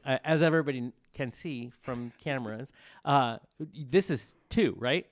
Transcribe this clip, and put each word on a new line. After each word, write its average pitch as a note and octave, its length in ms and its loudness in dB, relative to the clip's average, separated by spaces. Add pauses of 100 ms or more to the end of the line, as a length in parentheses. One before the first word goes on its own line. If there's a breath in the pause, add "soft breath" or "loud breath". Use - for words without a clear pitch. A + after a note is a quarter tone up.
uh, C3+ 200 0
as D#3 180 4
everybody C#3 480 2 (220)
can B2+ 180 -6
see B2 400 -8 (100)
from A#2+ 300 -8 (100)
cameras, B2 500 -6 (340 loud breath)
uh, C3 320 4 (360)
this D3+ 380 2
is - 240 -4 (140)
two, F3+ 280 2
right? C3 340 -2